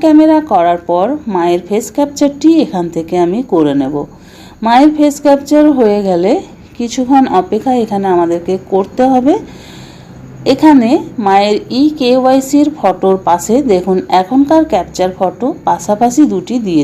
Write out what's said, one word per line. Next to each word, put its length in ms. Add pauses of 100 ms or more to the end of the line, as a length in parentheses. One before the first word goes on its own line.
ক্যামেরা 340 (160)
করার 260 (100)
পর 160 (280)
মায়ের 340
ফেস 180 (100)
ক্যাপচারটি 540 (140)
এখান 220 (100)
থেকে 200 (100)
আমি 140 (140)
করে 280
নেব। 140 (720)
মায়ের 320
ফেস 180 (100)
ক্যাপচার 380 (160)
হয়ে 200 (100)
গেলে 220 (460)
কিছুক্ষণ 460 (180)
অপেক্ষা 320 (100)
এখানে 320
আমাদেরকে 380 (200)
করতে 380
হবে। 220 (1200)
এখানে 360 (360)
মায়ের 320 (240)
ইকেওয়াইসির 880 (100)
ফটোর 380 (120)
পাশে 280 (160)
দেখুন 260 (240)
এখনকার 500
ক্যাপচার 460
ফটো 300 (200)
পাশাপাশি 540 (120)
দুটি 220 (120)
দিয়ে 160